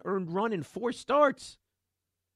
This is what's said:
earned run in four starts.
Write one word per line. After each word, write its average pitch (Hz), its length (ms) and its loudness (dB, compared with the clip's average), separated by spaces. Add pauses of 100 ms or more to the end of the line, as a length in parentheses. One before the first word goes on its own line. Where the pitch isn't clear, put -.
earned 180 280 -2
run 214 180 0
in 170 120 -2
four 233 280 -4
starts. - 680 2 (760)